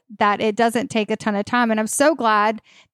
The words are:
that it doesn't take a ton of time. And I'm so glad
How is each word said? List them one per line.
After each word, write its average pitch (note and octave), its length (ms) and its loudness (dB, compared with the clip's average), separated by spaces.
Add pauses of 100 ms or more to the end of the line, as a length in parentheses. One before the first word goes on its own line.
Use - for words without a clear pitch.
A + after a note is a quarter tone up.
(180)
that G#3 240 2
it A3 140 0
doesn't A#3 340 0
take G#3+ 200 -2
a G#3+ 80 -2
ton G#3 180 -4
of G3+ 100 -2
time. A#3+ 260 0
And G#3+ 80 0
I'm A3 80 -2
so D4 280 2
glad A3 460 0 (320)